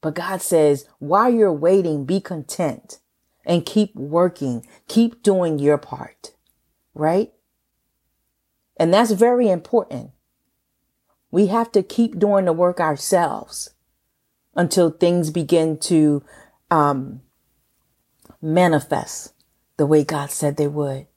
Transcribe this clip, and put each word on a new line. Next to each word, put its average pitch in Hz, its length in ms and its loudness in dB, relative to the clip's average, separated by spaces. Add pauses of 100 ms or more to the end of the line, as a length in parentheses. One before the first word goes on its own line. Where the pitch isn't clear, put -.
But 156 140 -6
God 180 260 -6
says, 147 480 0 (100)
"While 196 320 2
you're 214 220 4
waiting, 156 540 0
be 190 140 -2
content - 800 -8 (440)
and 170 220 -2
keep 214 280 0
working, 147 720 -4 (220)
keep 226 340 0
doing 180 360 0
your 143 200 2
part," - 540 -16 (640)
right? 170 400 -2 (1400)
And 170 160 2
that's 220 160 4
very 233 400 2
important. 180 600 -4 (1160)
We 185 180 2
have 226 240 -2
to 196 100 2
keep 226 360 -4
doing 196 280 2
the 170 60 0
work 180 280 0
ourselves 156 920 -2 (840)
until 175 360 2
things 175 400 0
begin 160 500 0
to, 151 420 2 (480)
um, 139 520 0 (1160)
manifest 156 960 -2 (420)
the 147 100 0
way 151 180 4
God 143 260 -6
said 147 280 -4
they 147 100 -2
would. 143 380 -6 (100)